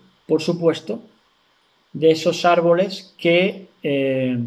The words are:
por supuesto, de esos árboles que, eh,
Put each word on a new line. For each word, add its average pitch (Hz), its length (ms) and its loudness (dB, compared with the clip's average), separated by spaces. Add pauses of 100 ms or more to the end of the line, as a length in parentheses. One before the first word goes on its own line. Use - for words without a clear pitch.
(260)
por 160 160 0
supuesto, 165 580 -2 (920)
de 156 180 2
esos 165 340 0
árboles 175 720 0
que, 180 520 0 (140)
eh, 135 540 -2 (100)